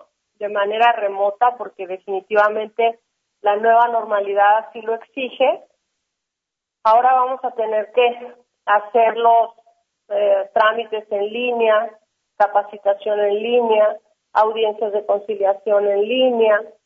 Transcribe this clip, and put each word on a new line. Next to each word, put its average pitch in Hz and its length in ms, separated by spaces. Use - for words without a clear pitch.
de 208 120
manera 214 440
remota, 202 680
porque 196 280
definitivamente 214 1120
la 208 140
nueva 226 320
normalidad 208 720
así 220 240
lo 220 120
exige. 262 680
Ahora 247 300
vamos 254 280
a 247 80
tener 220 420
que 240 420
hacer 220 520
los, 233 340
eh, 202 460
trámites 220 560
en 208 220
línea, 233 680
capacitación 202 840
en 208 220
línea, 220 540
audiencias 214 600
de 208 140
conciliación 202 800
en 202 160
línea, 226 580